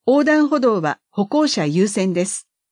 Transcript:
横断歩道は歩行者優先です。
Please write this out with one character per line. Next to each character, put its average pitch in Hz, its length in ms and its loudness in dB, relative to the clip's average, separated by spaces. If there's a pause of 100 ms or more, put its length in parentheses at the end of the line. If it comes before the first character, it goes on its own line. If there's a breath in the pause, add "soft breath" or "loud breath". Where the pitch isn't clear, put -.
横 285 160 2
断 302 240 2
歩 285 120 0
道 220 220 0
は 151 180 -4 (120)
歩 202 160 -2
行 302 200 2
者 165 200 -2
優 175 200 2
先 190 260 -2
で 175 120 -2
す。 - 220 -10 (240)